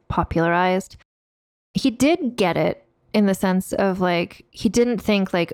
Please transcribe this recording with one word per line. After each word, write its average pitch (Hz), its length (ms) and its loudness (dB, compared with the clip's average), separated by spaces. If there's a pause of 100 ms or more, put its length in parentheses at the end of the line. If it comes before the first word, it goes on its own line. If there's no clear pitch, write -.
popularized. 175 880 0 (800)
He - 160 0
did 277 460 0
get 180 200 0
it - 280 -2 (300)
in 208 100 4
the 196 100 2
sense 190 380 -2
of, 196 280 0
like, 175 500 -2
he - 180 -2
didn't 240 300 0
think, 196 340 0
like, 170 220 -2